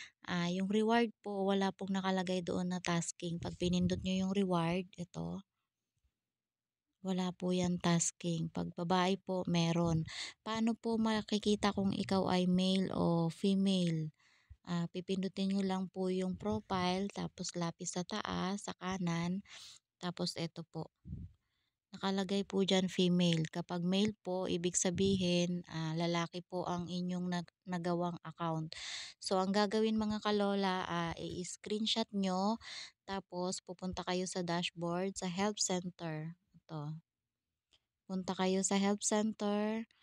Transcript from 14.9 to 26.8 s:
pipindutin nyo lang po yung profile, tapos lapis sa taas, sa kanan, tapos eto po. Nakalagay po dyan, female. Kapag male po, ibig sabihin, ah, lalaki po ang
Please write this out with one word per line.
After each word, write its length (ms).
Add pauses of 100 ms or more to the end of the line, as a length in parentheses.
pipindutin 640
nyo 80
lang 240
po 160
yung 320
profile, 720
tapos 480
lapis 400
sa 80
taas, 640
sa 80
kanan, 640 (560)
tapos 400
eto 320
po. 240 (1000)
Nakalagay 560
po 160
dyan, 240
female. 640
Kapag 320
male 400
po, 240
ibig 320
sabihin, 880
ah, 240
lalaki 480
po 240
ang 240